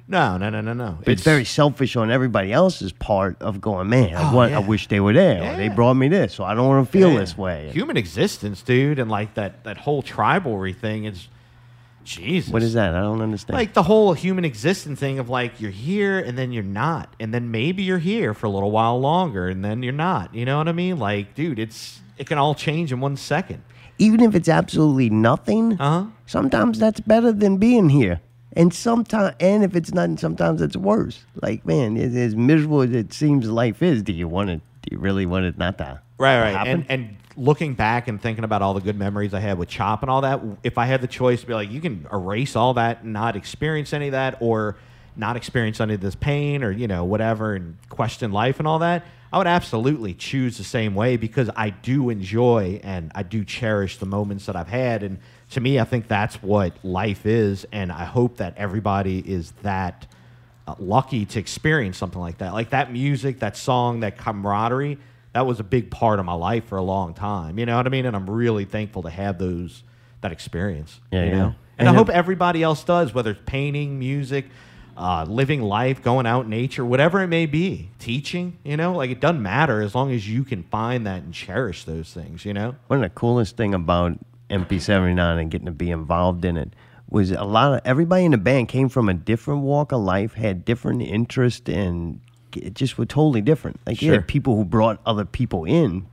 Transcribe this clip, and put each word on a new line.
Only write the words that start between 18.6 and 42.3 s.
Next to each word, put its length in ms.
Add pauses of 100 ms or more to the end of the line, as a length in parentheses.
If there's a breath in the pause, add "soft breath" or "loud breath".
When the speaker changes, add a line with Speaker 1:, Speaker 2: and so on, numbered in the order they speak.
Speaker 1:
while 300
longer 480
and 160
then 180
you're 100
not. 420
You 100
know 140
what 100
I 40
mean? 260
Like, 360
dude, 240
it's, 420 (160)
it 100
can 120
all 160
change 380
in 80
one 160
second. 460 (360 soft breath)
Speaker 2:
Even 220
if 140
it's 140
absolutely 640
nothing, 680
Speaker 1:
Uh-huh. 240 (220)
Speaker 2:
sometimes 520
that's 220
better 320
than 240
being 320
here. 320 (320)
And 180
someti-, 720
and 240
if 100
it's 180
nothing, 240
sometimes 460
it's 140
worse. 480 (180)
Like, 240
man, 300
as, 180
as 220
miserable 460
as 100
it 200
seems 380
life 320
is, 200
do 100
you 160
wanna, 280
do 60 (300)
you 60
really 280
want 180
it 140
not 200
to 220 (180)
Speaker 1:
Right, 220
right. 140
Speaker 2:
happen? 340
Speaker 1:
And, 180
and 100 (220)
looking 360
back 340
and 120
thinking 240
about 180
all 100
the 80
good 180
memories 360
I 60
had 180
with 100
Chop 340
and 80
all 120
that, 180 (220)
if 160
I 80
had 160
the 40
choice 360
to 40
be 60
like, 180
you 120
can 280
erase 460